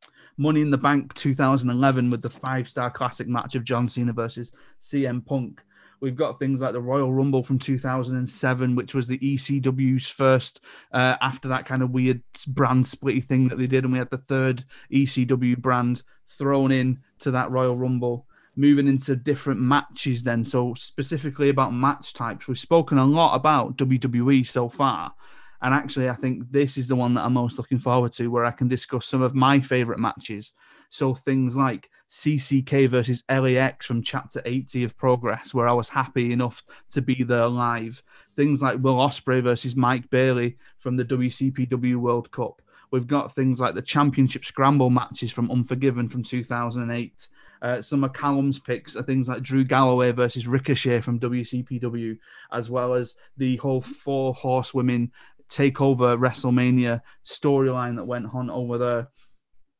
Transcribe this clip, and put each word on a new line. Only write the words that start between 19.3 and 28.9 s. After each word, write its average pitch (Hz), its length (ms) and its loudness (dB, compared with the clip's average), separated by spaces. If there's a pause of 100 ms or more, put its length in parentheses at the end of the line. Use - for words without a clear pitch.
matches 127 640 0
then, 117 200 0
so 123 300 -2
specifically 139 720 -4
about 135 240 2
match 131 400 -2
types, - 360 -10
we've 127 100 -4
spoken 160 400 4
a 131 80 6
lot 156 280 4
about 135 420 2
W 131 220 2
W 120 320 0
E 131 140 6
so 120 240 -2
far, 113 460 -2 (480)
and 127 100 2
actually 135 380 0
I 120 40 -4
think 123 360 -4
this 139 260 0
is 127 120 -4
the 131 80 2
one 123 180 2
that 123 100 0
I'm 123 100 0
most 120 220 0
looking 123 220 -2
forward 123 360 2
to, 120 140 -4
where 120 160 0
I 120 60 0
can 123 180 0
discuss 123 380 -4